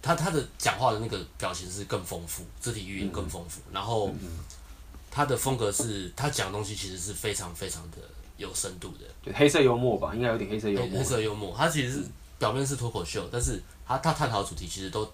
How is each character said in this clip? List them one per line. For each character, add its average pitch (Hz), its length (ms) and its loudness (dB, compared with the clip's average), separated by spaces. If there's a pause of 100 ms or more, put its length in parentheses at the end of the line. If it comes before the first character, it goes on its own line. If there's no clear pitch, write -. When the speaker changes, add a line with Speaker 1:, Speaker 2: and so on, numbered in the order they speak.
Speaker 1:
他， 165 140 6
他 165 140 2
的 147 140 2 (140)
讲 - 180 2
话 123 160 6
的 107 60 0
那 113 80 -2
个 95 180 -2 (140)
表 92 160 -2
情 90 160 -8
是 98 140 -6
更 101 200 0
丰 87 220 -6
富， - 180 -8 (160)
肢 120 120 -2
体 98 160 -6
语 98 100 -6
言 95 120 0
更 92 180 -4
丰 85 200 -6
富， - 200 -10
Speaker 2:
嗯。 - 60 -12
Speaker 1:
然 98 80 -2
后 110 260 4
Speaker 2:
嗯 101 120 -4
哼。 92 80 -8 (840)
Speaker 1:
他 147 140 4
的 131 120 4
风 135 200 2
格 110 140 2
是， 101 460 -2
他 - 120 0
讲 101 200 0
的 98 40 -4
东 104 120 -2
西 107 100 -6
其 98 140 -6
实 92 100 -8
是 95 140 -6
非 104 200 -2
常 87 220 -4
非 92 160 -6
常 85 100 -6 (120)
的 - 60 -14 (380)
有 92 160 -8
深 92 280 -4
度 - 80 -10 (100)
的。 - 80 -14 (180)
Speaker 2:
就 - 140 -6
黑 147 100 10
色 151 140 8
幽 120 160 8
默 123 180 4
吧， - 160 0
应 113 80 0
该 123 60 4
有 113 100 4
点 104 140 -2
黑 107 80 0
色 107 100 0
幽 98 120 4
默。 95 100 0
Speaker 1:
黑-， 101 80 0
黑 131 60 2
色 117 160 2
幽 107 120 2
默， 101 240 -4
他 151 120 6
其 151 140 2
实 123 100 0
是 143 80 -2
Speaker 2:
嗯。 - 120 -8 (240)
Speaker 1:
表 110 160 2
面 135 140 2
是 139 80 0
脱 120 160 0
口 90 140 -2
秀， 87 260 -4
但 123 100 -2
是 113 220 0 (240)
他， 127 120 2
他 160 140 4
探 143 160 2
讨 104 140 2
的 - 60 -2
主 82 80 -8
题 87 100 -6
其 90 140 -6
实 95 100 -4
都 107 240 -2